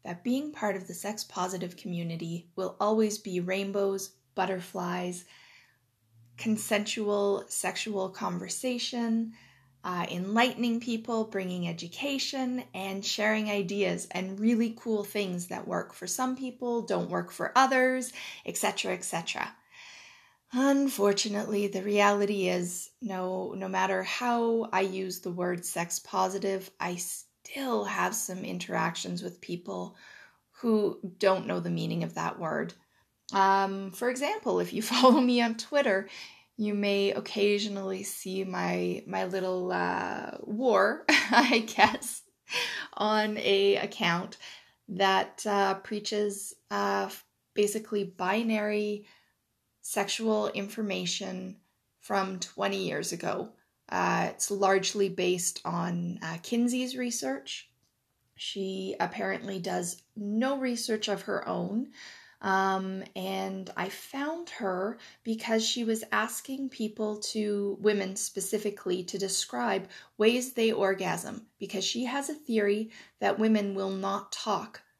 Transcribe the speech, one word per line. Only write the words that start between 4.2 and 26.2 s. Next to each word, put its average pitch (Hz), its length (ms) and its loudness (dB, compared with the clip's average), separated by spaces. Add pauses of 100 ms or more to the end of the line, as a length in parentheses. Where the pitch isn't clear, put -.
butterflies, 180 920 -2 (1120)
consensual 208 1120 0
sexual 190 600 -2
conversation, 226 1200 -2 (500)
uh, 180 260 -2
enlightening 226 680 2
people, 226 460 -2
bringing 180 420 -4
education, 254 960 -4 (100)
and 196 320 -6
sharing 214 440 2
ideas 190 640 0
and 185 280 -4
really 226 400 4
cool 214 240 0
things 185 440 -2
that - 200 -8
work - 260 -4
for - 140 -12
some 254 280 -2
people, 247 460 -2
don't 175 280 -2
work 175 200 -2
for - 260 -4
others, 254 560 4 (340)
et 175 100 -4
cetera, 190 380 0
et 175 100 -6
cetera. - 500 -4 (1000)
Unfortunately, 214 1120 2
the 190 160 -2
reality 202 640 4
is, 180 420 -2 (120)
no, 185 540 -4
no 190 120 -6
matter 190 340 2
how 233 680 2
I 190 100 2
use 190 380 -2
the 185 120 -6
word 175 340 -2
sex - 340 -4
positive, 190 800 -2